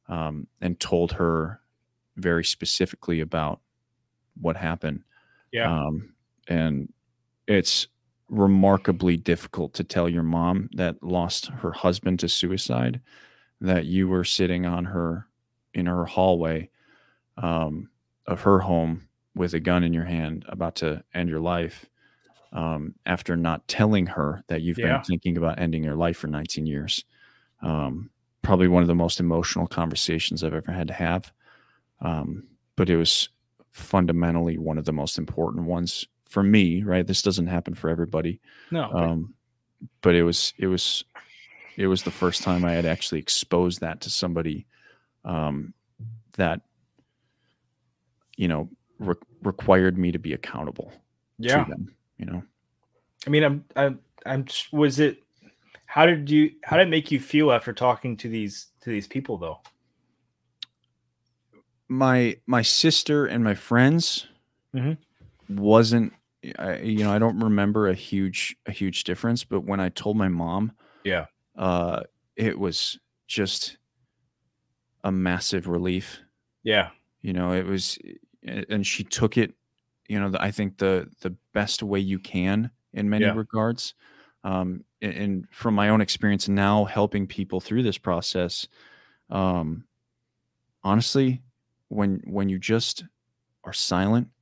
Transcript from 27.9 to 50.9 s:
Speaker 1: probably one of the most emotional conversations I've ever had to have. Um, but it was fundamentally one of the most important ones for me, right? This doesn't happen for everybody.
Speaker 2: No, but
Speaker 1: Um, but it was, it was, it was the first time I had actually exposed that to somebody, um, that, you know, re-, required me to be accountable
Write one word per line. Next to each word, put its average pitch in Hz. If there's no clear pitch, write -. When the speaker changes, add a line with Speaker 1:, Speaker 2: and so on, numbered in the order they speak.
Speaker 1:
probably 92
one 90
of 85
the 85
most 85
emotional 85
conversations 82
I've 80
ever 82
had 90
to 71
have. 87
Um, -
but 90
it 85
was -
fundamentally 85
one 78
of 78
the 78
most 76
important 82
ones 87
for -
me, 98
right? 92
This 95
doesn't 90
happen 87
for 82
everybody. 82
Speaker 2:
No, 156
but 87
Speaker 1:
Um, 82
but 87
it 85
was, -
it 95
was, -
it 95
was 92
the 90
first -
time 90
I 85
had 85
actually 82
exposed 87
that 82
to -
somebody, 82
um, 76
that, 87
you 90
know, 76
re-, 90
required 92
me 90
to 87
be 78
accountable -